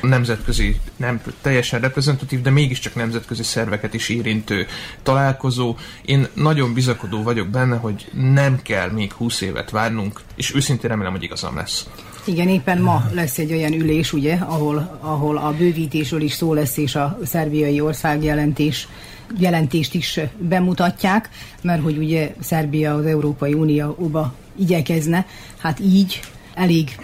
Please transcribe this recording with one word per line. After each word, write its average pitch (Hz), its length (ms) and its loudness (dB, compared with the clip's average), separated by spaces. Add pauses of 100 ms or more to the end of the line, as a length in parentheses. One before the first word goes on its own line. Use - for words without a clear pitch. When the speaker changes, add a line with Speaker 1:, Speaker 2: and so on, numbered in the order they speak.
Speaker 1:
nemzetközi, 120 800 2 (160)
nem 123 240 -4 (200)
teljesen 127 400 2
reprezentatív, 135 640 0
de 135 80 2
mégiscsak 135 440 2
nemzetközi 113 480 -4
szerveket 107 520 -2
is 113 140 -4
érintő 107 580 -2 (360)
találkozó. 131 760 2 (280)
Én 135 280 4
nagyon 143 420 2
bizakodó 113 480 0
vagyok 110 260 0
benne, 127 280 2
hogy 110 360 -4
nem 131 500 4
kell 95 280 -2
még 107 220 -2
húsz - 280 -4
évet 92 300 -4
várnunk, 110 500 -2 (140)
és - 200 -6
őszintén 135 360 0
remélem, 98 220 0
hogy 92 100 -4
igazam 87 340 -8
lesz. - 300 -6 (380)
Speaker 2:
Igen, 175 240 2
éppen 185 300 2
ma 175 340 4
lesz 175 260 -2
egy 160 140 -2
olyan 160 200 0
ülés, 160 400 2
ugye, 151 220 2
ahol, 151 680 -2
ahol 151 360 0
a 147 160 -2
bővítésről 156 680 0
is 147 100 -2
szó 160 220 0
lesz, 151 220 0
és 147 180 -2
a 147 300 0
szerbiai 151 560 0
országjelentés, 151 1080 0 (500)
jelentést 165 560 2
is 170 260 -2 (180)
bemutatják, 180 920 2 (340)
mert 170 200 2
hogy 151 160 0
ugye 156 420 0
Szerbia 151 540 0
az 151 120 0
Európai 147 480 2
Unióba 151 800 0 (220)
igyekezne, 165 720 2 (320)
hát 160 220 -4
így 190 400 4 (340)
elég 165 500 2